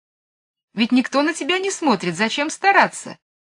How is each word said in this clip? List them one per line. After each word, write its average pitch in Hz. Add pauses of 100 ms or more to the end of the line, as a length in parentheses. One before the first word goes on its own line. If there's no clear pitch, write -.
(760)
«Ведь 214
никто 254
на 320
тебя 330
не 381
смотрит, 190
зачем 226
стараться?» - (400)